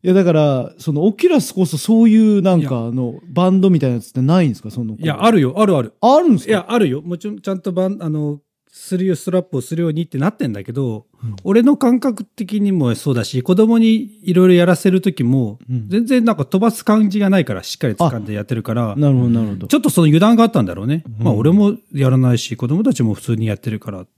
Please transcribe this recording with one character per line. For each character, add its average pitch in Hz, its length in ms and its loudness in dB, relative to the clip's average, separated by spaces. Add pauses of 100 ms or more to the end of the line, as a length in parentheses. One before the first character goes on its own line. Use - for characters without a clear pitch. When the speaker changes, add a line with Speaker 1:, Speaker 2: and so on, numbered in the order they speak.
Speaker 1:
い 180 60 -4
や、 185 60 4
だ 190 100 4
か 175 80 2
ら、 143 460 0
そ - 160 -4
の、 147 100 0
オ 214 80 4
キ 339 160 0
ュ - 20 6
ラ 294 120 2
ス - 120 -8
こ 190 120 0
そ 156 120 -6
そ 226 260 2
う 226 60 6
い 214 80 6
う、 214 240 4
な 185 140 2
ん 165 60 2
か、 147 80 -4
Speaker 2:
い - 20 -2
や。 117 160 -4
Speaker 1:
あ 120 40 -6
の、 123 360 -6
バ 175 220 0
ン 190 100 2
ド 190 100 4
み 165 120 2
た 139 60 0
い - 20 0
な 120 80 -2
や 107 40 -6
つ - 100 -20
っ - 20 -
て 131 80 -2
な 165 200 2
い 165 40 2
ん 139 40 0
で 104 60 -4
す - 80 -20
か？ 107 80 -14
そ 120 140 -8
の、 107 120 -10
Speaker 2:
い 160 80 -10
や、 151 200 -2
あ 233 40 6
る 208 120 4
よ、 127 160 -2
あ 214 80 2
る 190 100 2
あ 135 60 2
る。 113 180 -8
Speaker 1:
あ 262 200 4
る 349 100 2
ん 196 100 4
す - 60 -10
か？ 220 60 -4
Speaker 2:
い - 20 2
や、 185 160 -2
あ 233 100 0
る 190 80 2
よ。 135 140 -4
も 175 160 -10
ち 208 100 -12
ろ 208 60 -10
ん、 208 60 -14
ち - 100 -10
ゃ 196 40 -4
ん 190 60 -6
と 185 140 -8
バ 185 160 -2
ン-、 202 120 -6
あ 165 80 -6
の、 147 300 -4 (320)
す - 260 -8
る 185 80 -2
よ、 180 120 -2
ス - 80 -14
ト 180 60 -6
ラ 180 80 0
ッ - 20 -4
プ - 160 -8
を - 40 -4
す - 140 -10
る 165 60 -4
よ 165 80 -2
う - 20 -4
に 160 120 -4
っ 160 40 -8
て 139 100 -10
な 151 120 0
っ - 80 -10
て - 100 -4
ん 113 60 -6
だ 101 100 -12
け 113 80 -14
ど、 117 360 -6 (140)
Speaker 1:
う 117 60 -10
ん。 107 160 -10
Speaker 2:
俺 214 200 2
の 285 120 4
感 247 240 2
覚 233 240 -4
的 202 380 -8
に 202 100 0
も 131 240 0
そ 147 160 -4
う 123 40 0
だ 113 100 -2
し、 127 180 -6
子 180 120 2
供 220 220 4
に 226 460 0
い 180 100 -2
ろ 185 120 4
い - 40 6
ろ 180 40 6
や 175 140 4
ら 180 100 2
せ 196 120 0
る 185 120 2
時 165 220 -2
も、 120 360 0 (100)
Speaker 1:
う 127 40 -4
ん。 110 160 -6
Speaker 2:
全 220 160 0
然 254 180 2
な 226 80 2
ん 208 60 0
か 143 80 -4
飛 190 160 0
ば 226 100 2
す - 140 -10
感 214 240 4
じ 202 100 -4
が 202 100 2
な 196 100 4
い 151 40 0
か 113 100 -6
ら、 92 100 -8
し - 120 -12
っ - 20 -20
か - 120 -2
り 107 60 -4
掴 135 240 -2
ん 104 40 -10
で 104 80 -10
や 104 120 -6
っ - 20 -10
て 123 100 -6
る 110 80 -6
か 113 120 -6
ら。 113 180 -2
Speaker 1:
あ、 - 20 -6
な 143 140 2
る 135 80 2
ほ 123 60 2
ど、 120 80 0
な 117 100 0
る 107 80 -4
ほ 101 60 -8
ど。 95 120 -12
Speaker 2:
ち - 80 0
ょ 311 40 2
っ - 20 -4
と 294 80 0
そ 202 100 0
の 165 60 4
油 156 160 4
断 220 160 4
が 233 80 6
あ - 20 0
っ 226 40 -2
た 135 100 0
ん 104 40 0
だ 90 100 -8
ろ 98 100 -8
う - 20 -4
ね。 156 160 -4 (160)
Speaker 1:
う - 40 -4
ん。 - 20 -2
Speaker 2:
ま 117 60 2
あ、 - 20 0
俺 113 180 2
も 208 240 2 (160)
や 135 180 0
ら 131 80 2
な 127 160 2
い 113 40 0
し、 - 180 -8
子 120 140 -6
供 175 140 -2
た 240 100 0
ち 131 100 -2
も 107 120 0
普 - 60 -18
通 117 140 -4
に 110 120 -4
や 104 80 -4
っ - 20 -18
て - 120 -8
る 107 120 -8
か 107 100 -14
ら。 92 140 -14 (120)